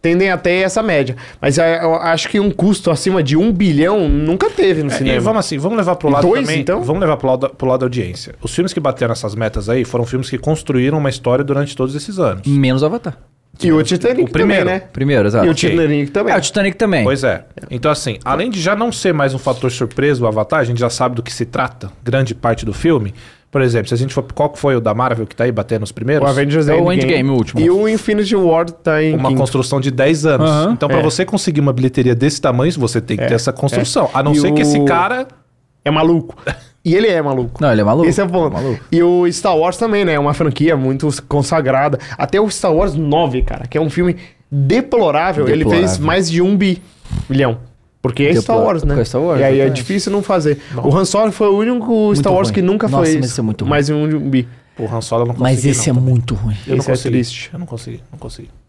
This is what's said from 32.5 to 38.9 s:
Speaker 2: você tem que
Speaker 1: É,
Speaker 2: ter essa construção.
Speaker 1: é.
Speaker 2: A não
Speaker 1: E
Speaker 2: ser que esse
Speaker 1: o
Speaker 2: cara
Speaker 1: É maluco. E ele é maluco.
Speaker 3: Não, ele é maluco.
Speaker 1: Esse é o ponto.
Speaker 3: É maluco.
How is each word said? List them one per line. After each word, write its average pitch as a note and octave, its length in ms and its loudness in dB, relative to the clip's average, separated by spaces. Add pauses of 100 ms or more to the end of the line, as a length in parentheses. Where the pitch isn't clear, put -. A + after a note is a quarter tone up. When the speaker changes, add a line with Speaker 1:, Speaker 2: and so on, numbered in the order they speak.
Speaker 2:
você A#2+ 260 0
tem A2+ 160 -4
que G2+ 80 -2
Speaker 1:
É, B2 40 0
Speaker 2:
ter A#2 80 2
essa A#2+ 180 -2
construção. - 600 0
Speaker 1:
é. C#3 60 0
Speaker 2:
A - 20 0
não D3 120 2
Speaker 1:
E D3 80 4
Speaker 2:
ser D3 100 2
que D3+ 120 2
esse D3 140 2
Speaker 1:
o C#3+ 60 2
Speaker 2:
cara F#3+ 420 0 (600)
Speaker 1:
É D3 60 0
maluco. D#3+ 440 2 (480)
E E3 120 2
ele G#3+ 120 4
é F3 140 2
maluco. C3 400 -2
Speaker 3:
Não, C#3+ 100 4
ele G#2+ 80 4
é G#2 40 2
maluco. E3 260 4
Speaker 1:
Esse F#3 100 0
é G3+ 60 2
o - 20 -4
ponto. E3+ 300 0
Speaker 3:
É F#2+ 40 -4
maluco. B2+ 300 -4